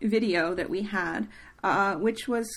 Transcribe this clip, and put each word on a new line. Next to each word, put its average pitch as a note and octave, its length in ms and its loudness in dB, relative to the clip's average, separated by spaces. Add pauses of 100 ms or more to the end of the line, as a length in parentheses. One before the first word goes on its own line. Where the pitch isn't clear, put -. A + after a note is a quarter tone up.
video F#3 540 2
that F3+ 140 -4
we F#3+ 140 -2
had, G3 440 -4 (340)
uh, F#3+ 340 2
which A3 340 0
was A#3 280 0